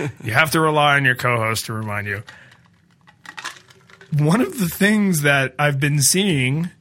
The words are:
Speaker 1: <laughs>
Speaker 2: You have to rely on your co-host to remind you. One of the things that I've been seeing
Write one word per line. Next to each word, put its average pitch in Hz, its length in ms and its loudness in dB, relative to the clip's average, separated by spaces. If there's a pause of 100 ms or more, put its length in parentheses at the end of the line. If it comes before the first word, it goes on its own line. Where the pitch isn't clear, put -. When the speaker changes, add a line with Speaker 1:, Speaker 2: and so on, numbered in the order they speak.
Speaker 1:
<laughs> - 240 -10
Speaker 2:
You 107 80 -6
have 156 200 2
to 165 80 2
rely 151 360 2
on 139 80 2
your 127 120 2
co-host 113 500 -2
to 113 80 -8
remind 104 320 -8
you. 104 160 -6 (2000)
One 156 220 2
of 359 180 -2
the 180 100 -2
things 196 540 2
that 139 360 2
I've 147 220 0
been 147 200 2
seeing 160 720 0 (100)